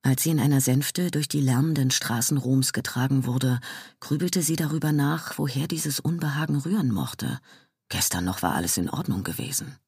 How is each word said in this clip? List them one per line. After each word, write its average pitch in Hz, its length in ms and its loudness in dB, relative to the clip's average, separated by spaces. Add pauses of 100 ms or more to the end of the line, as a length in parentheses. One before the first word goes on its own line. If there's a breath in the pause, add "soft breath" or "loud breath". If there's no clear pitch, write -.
Als 135 200 2
sie 160 60 2
in 156 100 2
einer 139 200 6
Sänfte 143 520 2
durch 147 160 -2
die 147 120 0
lärmenden 135 520 2
Straßen 120 440 0
Roms 131 360 2
getragen 131 520 0
wurde, 127 360 0 (400 loud breath)
grübelte 175 420 0
sie 160 140 0
darüber 151 340 0
nach, 147 480 0
woher 139 300 -2
dieses 156 320 -4
Unbehagen 151 560 -2
rühren 160 340 0
mochte. 65 480 -4 (500 loud breath)
Gestern 87 360 -2
noch 92 180 -2
war 87 140 2
alles 85 220 0
in 87 120 0
Ordnung - 320 -4
gewesen. - 640 -6